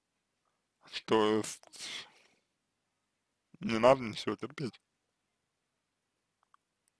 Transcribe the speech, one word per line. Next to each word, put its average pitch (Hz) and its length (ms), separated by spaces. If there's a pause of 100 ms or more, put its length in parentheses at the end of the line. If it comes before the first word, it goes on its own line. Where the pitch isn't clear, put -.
(1080)
То 110 300
есть, - 720 (1500)
не 113 180
надо 127 240
ничего 107 340
терпеть. 117 440 (2250)